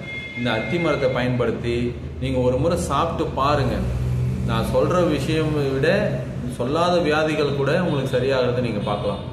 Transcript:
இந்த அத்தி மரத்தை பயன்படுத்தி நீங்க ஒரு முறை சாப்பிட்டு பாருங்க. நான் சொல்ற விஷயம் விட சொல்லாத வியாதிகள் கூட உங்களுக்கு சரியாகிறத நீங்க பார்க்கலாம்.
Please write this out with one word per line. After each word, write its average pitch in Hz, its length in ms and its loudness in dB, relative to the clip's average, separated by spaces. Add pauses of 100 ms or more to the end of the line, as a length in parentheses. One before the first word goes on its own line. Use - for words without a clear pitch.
(380)
இந்த 120 140 -2
அத்தி 113 280 -2
மரத்தை 135 300 2
பயன்படுத்தி 120 840 0 (280)
நீங்க 131 180 0
ஒரு 127 180 2
முறை 165 200 2
சாப்பிட்டு 147 560 0
பாருங்க. 139 420 2 (720)
நான் 113 180 0 (100)
சொல்ற 170 340 4
விஷயம் 151 640 0
விட 156 380 2 (440)
சொல்லாத 165 420 2
வியாதிகள் 151 580 2
கூட 139 280 2
உங்களுக்கு 131 340 0
சரியாகிறத 123 440 2
நீங்க 110 180 -2
பார்க்கலாம். 101 400 -2 (140)